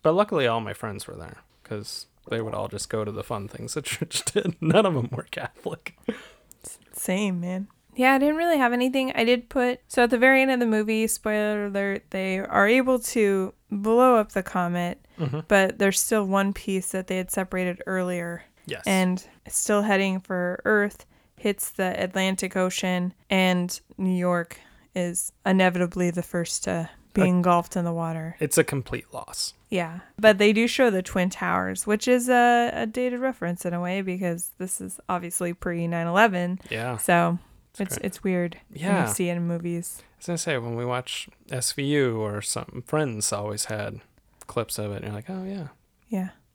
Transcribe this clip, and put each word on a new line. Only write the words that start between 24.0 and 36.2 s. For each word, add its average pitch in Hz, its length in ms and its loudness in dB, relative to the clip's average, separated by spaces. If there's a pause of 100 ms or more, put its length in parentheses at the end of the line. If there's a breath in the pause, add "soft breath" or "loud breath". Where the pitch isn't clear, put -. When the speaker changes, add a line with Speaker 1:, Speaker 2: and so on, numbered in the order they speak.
Speaker 2:
York 175 420 0 (360 soft breath)
is 175 360 -4 (140)
inevitably 180 640 4
the 175 140 -2
first - 400 -4
to 170 260 -4 (240)
be 196 80 2
Speaker 1:
Uh, 185 40 6
Speaker 2:
engulfed 175 500 2
in 175 100 0
the 170 80 -2
water. 165 460 -6
Speaker 1:
It's - 180 0
a 160 60 6
complete - 500 -4
loss. - 400 -10 (160)
Speaker 2:
Yeah. 170 300 -4 (180)
But 208 220 8
they 208 120 8
do 226 160 4
show 247 220 4
the 185 140 0
Twin 185 260 0
Towers, 185 560 -2
which 214 220 0
is 247 200 4
a, 240 460 6
a - 140 -4
dated 247 320 -2
reference 185 480 -4
in 175 80 -2
a 175 60 -2
way 180 200 -2
because 180 560 -4
this 185 240 -8
is 185 260 -12
obviously 175 460 -4
pre-nine 170 540 -4
eleven. 180 520 2 (120)